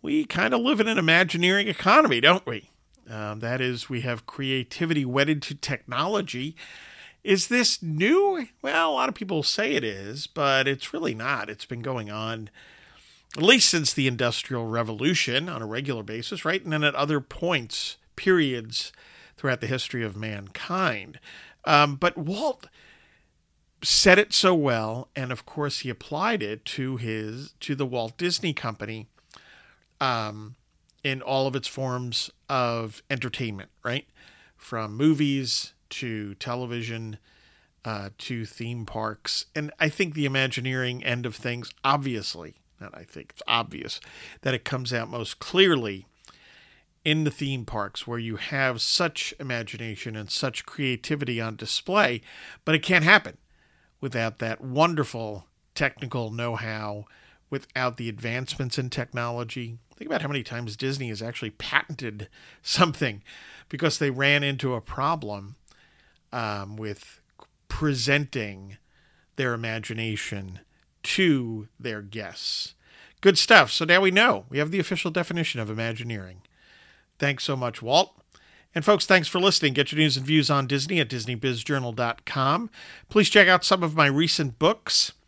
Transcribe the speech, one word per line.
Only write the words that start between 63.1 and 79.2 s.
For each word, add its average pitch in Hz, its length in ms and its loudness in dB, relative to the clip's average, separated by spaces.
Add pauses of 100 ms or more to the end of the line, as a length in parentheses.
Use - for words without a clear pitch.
because 151 300 0
they 143 100 2
ran 139 320 2
into 135 320 -2
a 113 80 -4
problem, 127 760 -4 (800)
um, 104 440 -6
with 107 440 -10 (460)
presenting 117 1080 -2 (580)
their 127 180 0
imagination 110 1080 -6 (420)
to 123 640 2 (120)
their 110 220 -6
guests. 101 720 -8 (480)
Good 190 160 6
stuff. 170 340 8
So - 140 0
now 175 160 8
we 190 80 6
know. 185 400 4
We 131 80 -4
have 151 140 0
the 196 80 0
official 170 320 -2
definition 165 480 -2
of 107 100 -4
Imagineering. 110 720 -6 (800)
Thanks 143 240 0
so 143 120 -2
much, 123 280 -6
Walt. 151 340 4 (560)
And 160 120 0
folks, 208 200 6
thanks 185 220 6